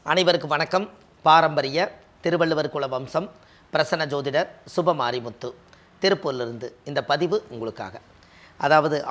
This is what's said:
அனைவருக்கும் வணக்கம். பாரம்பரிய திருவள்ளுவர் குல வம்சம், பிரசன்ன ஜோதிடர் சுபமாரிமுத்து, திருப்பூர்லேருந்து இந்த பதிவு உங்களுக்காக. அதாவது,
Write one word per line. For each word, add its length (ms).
அனைவருக்கும் 460
வணக்கம். 400
பாரம்பரிய 720
திருவள்ளுவர் 480
குல 180
வம்சம், 440
பிரசன்ன 320
ஜோதிடர் 420
சுபமாரிமுத்து, 800
திருப்பூர்லேருந்து 680
இந்த 200
பதிவு 460
உங்களுக்காக. 500
அதாவது, 540